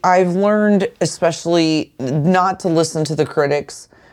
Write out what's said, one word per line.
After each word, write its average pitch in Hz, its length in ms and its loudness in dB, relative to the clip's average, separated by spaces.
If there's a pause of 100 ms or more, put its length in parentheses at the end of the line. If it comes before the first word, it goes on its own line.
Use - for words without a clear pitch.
I've 180 320 2
learned, 208 540 2 (120)
especially 165 1000 0
not 180 600 0
to 196 60 -2
listen 160 380 0
to 151 100 -4
the 147 100 0
critics. 143 600 -4 (260)